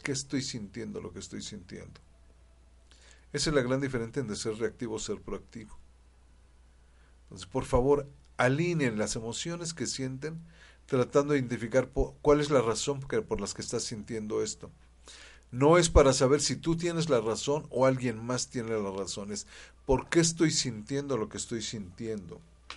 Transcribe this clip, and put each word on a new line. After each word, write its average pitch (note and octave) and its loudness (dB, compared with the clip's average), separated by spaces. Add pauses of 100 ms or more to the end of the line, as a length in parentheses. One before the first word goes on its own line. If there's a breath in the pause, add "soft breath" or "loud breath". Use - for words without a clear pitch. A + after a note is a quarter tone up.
qué D3 -4
estoy C3+ -4
sintiendo G#2+ -10
lo F#2 -10
que G2+ -12
estoy G#2 -12
sintiendo. F#2 -16 (1300 soft breath)
Esa D3 0
es D3+ 2
la C3+ 8
gran B2+ 2
diferencia C3 -2
entre G#2+ -4
ser G#2+ -4
reactivo A2 -4
o G#2 -6
ser G#2 -6
proactivo. G#2+ -12 (1500 soft breath)
Entonces, - -16
por C3 -4
favor, C3+ 4 (280)
alineen C#3 2
las G#2+ -2
emociones E3 -8
que A#2+ -4
sienten C3+ -8 (440 loud breath)
tratando C#3+ 2
de D3 4
identificar A#2+ 0
po-, - -2
cuál D3 6
es D3 -2
la C#3 6
razón A#2 -2
que, B2 -2
por G#2+ -4
las G2+ -4
que - -10
estás A2+ -6
sintiendo G#2+ -6
esto. - -8 (800 loud breath)
No C#3+ 6
es E3+ 6
para C#3+ 10
saber C#3 4
si C3 -2
tú E3 -2
tienes E3 -2
la A#2+ 4
razón A2+ -2
o B2 2
alguien B2 0
más B2 -4
tiene A2+ -4
la G2 -2
razón. G2 -8
Es G2+ -8 (380 loud breath)
¿por C3 2
qué E3 4
estoy E3 4
sintiendo C3+ -2
lo G#2+ -2
que B2 -10
estoy A2+ -6
sintiendo? G#2 -10 (360)